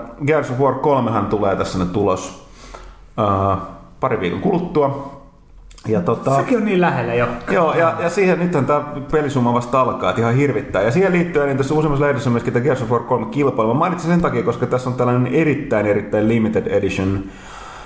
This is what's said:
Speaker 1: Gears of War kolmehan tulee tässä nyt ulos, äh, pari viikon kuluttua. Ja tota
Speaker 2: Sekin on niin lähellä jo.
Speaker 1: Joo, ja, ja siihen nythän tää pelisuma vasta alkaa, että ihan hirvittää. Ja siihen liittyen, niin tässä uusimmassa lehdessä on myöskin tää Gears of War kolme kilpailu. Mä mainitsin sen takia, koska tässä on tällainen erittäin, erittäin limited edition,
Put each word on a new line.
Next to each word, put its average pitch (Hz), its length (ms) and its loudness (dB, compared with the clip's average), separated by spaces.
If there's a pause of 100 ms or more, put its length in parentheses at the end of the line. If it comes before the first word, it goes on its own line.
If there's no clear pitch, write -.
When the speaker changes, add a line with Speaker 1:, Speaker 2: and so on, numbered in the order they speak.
(260)
Speaker 1:
Gears 143 240 0
of 123 100 -4
War 143 140 2
kolmehan 120 520 0
tulee 101 300 0
tässä 92 220 -4
nyt 90 180 -2
ulos, 98 520 -2 (1040)
äh, 92 60 0 (420)
pari 120 200 -2
viikon 90 200 -4
kuluttua. 170 760 -2 (720)
Ja 107 120 2
tota 135 360 0
Speaker 2:
Sekin 226 220 2
on 208 60 0
niin 190 160 2
lähellä 127 340 0
jo. 120 140 2 (220)
Speaker 1:
Joo, 165 240 2
ja, 165 280 2
ja 170 80 0
siihen 185 280 2
nythän 165 280 0
tää 147 140 2 (320)
pelisuma 135 420 2
vasta 120 260 0
alkaa, 101 300 0
että 113 120 0
ihan 117 120 2
hirvittää. 117 480 0
Ja 113 80 2
siihen 185 220 2
liittyen, 170 340 2
niin 135 100 0
tässä 135 180 0
uusimmassa 147 320 2
lehdessä 131 240 0
on - 20 2
myöskin 117 200 0
tää 120 100 2
Gears 131 200 0
of 110 80 -4
War 120 120 2
kolme 117 240 -2
kilpailu. 123 480 0
Mä 143 40 2
mainitsin 170 320 0
sen 170 100 4
takia, 123 220 0
koska 120 240 -2
tässä 127 240 -2
on 123 60 -4
tällainen 123 380 2
erittäin, 123 520 2
erittäin 107 420 2
limited 110 380 2
edition, 98 580 0 (600)